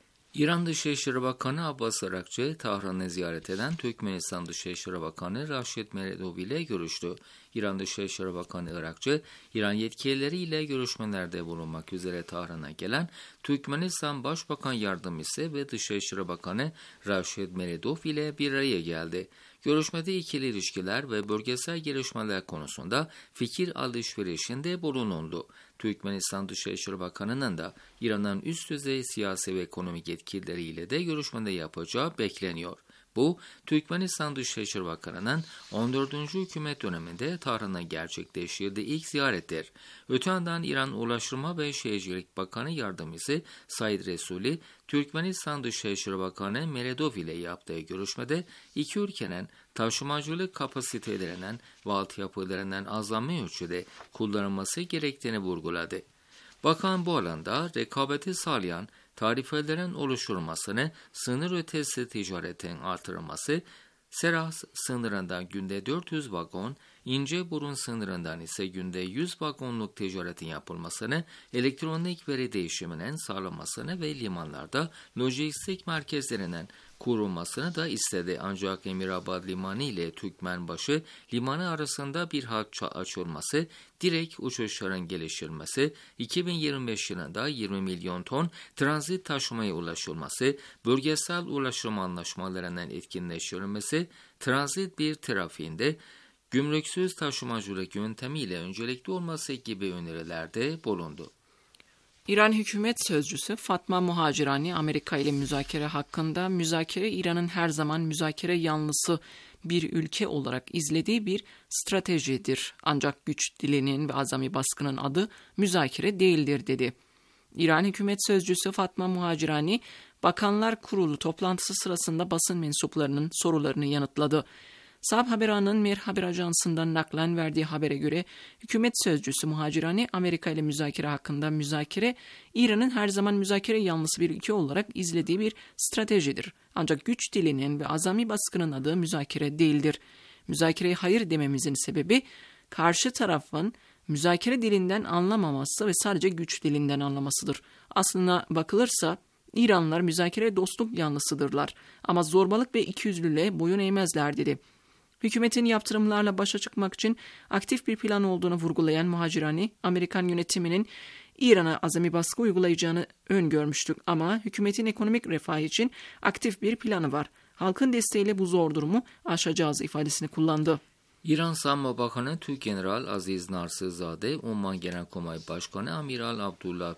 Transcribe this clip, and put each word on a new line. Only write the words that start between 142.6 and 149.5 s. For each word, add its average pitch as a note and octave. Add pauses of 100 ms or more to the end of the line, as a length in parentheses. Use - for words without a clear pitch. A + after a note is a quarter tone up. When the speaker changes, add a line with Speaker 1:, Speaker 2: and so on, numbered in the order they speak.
Speaker 2:
karşı E3+
tarafın F3+ (340)
müzakere F3
dilinden G3+
anlamaması F3
ve G3+
sadece F#3
güç E3+
dilinden D3
anlamasıdır. C#3 (340)
Aslına F3+
bakılırsa, E3+ (380)